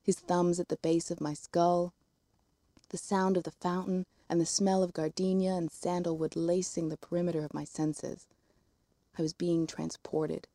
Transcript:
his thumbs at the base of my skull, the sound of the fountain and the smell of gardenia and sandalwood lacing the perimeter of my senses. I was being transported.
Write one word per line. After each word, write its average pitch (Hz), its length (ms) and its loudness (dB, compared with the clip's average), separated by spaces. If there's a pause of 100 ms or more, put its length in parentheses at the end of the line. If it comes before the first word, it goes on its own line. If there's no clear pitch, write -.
his - 200 0
thumbs 175 400 2
at 170 80 -4
the 160 80 -2
base 165 340 0
of 175 100 -6
my 147 140 -4
skull, 175 580 2 (960)
the 190 60 -10
sound 190 400 2
of 175 60 0
the 160 80 -8
fountain 185 560 -2 (220)
and 170 120 4
the 160 60 4
smell 190 380 4
of 180 80 -4
gardenia 185 640 0
and 170 180 -2
sandalwood 170 640 -2
lacing 170 520 0
the 156 80 -6
perimeter 175 480 -2
of 147 80 -10
my 151 120 -6
senses. - 640 -4 (880)
I 170 40 0
was 160 100 -2
being 170 340 0
transported. 156 880 -4